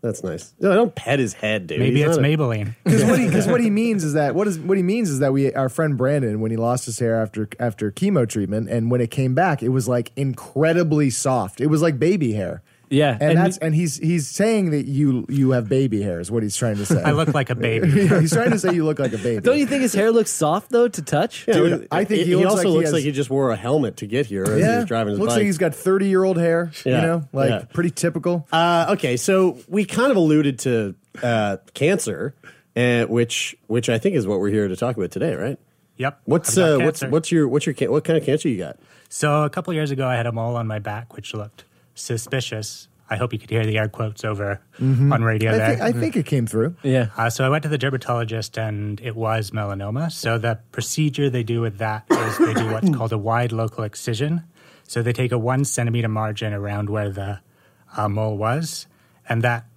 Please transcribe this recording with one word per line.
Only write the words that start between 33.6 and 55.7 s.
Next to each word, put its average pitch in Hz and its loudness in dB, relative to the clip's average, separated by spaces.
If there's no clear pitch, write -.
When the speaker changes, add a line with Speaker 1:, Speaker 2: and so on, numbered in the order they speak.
Speaker 1:
which 113 0
I 113 0
think 190 0
is 107 0
what 98 0
we're 101 0
here 104 2
to 92 -2
talk 120 -4
about 92 -4
today, 160 -2
right? 107 -6
Speaker 2:
Yep. 131 -6
Speaker 1:
What's, - 0
Speaker 2:
I've 180 4
got 123 2
Speaker 1:
uh, - 2
what's, 156 0
Speaker 2:
cancer. 131 -4
Speaker 1:
what's 160 0
your, 156 4
what's 135 0
your 147 -2
ca-, 131 0
what 147 0
kind 160 0
of 156 -2
cancer 156 0
you 110 -2
got? 78 -10
Speaker 2:
So 151 0
a 147 -2
couple 185 -8
of 165 -2
years 151 -2
ago, 131 -2
I 127 0
had 117 -2
a 120 -4
mole 117 -4
on 117 -4
my 107 -6
back, 107 -10
which - -14
looked 107 -12
suspicious. - -8
I 107 -4
hope 117 -4
you 107 -6
could - -14
hear 113 -2
the 107 -2
air 107 0
quotes 110 -8
over 101 -4
Speaker 3:
Mm-hmm. 135 4
Speaker 2:
on 117 2
radio 113 2
Speaker 3:
I 107 2
Speaker 2:
there. 110 2
Speaker 3:
thi-, 117 -2
I 233 2
think 226 -2
it 160 0
came 123 0
through. 117 -2
Speaker 4:
Yeah. 131 2
Speaker 2:
Uh, 117 0
so 131 -2
I 131 2
went 151 0
to 156 -4
the 151 -2
dermatologist, 120 -4
and 104 -6
it 117 -8
was 110 -2
melanoma. 107 -4
So 117 -2
the 113 -2
procedure 143 -2
they 123 0
do 117 -2
with 110 -4
that 110 -6
is 113 0
they 311 2
do 113 -2
what's 113 0
Speaker 3:
<clears throat> 147 2
Speaker 2:
called 113 -2
a 110 -2
wide 113 0
local 113 -4
excision. 143 -4
So 117 -4
they 120 0
take 123 -2
a 123 0
one 127 0
centimeter 117 -2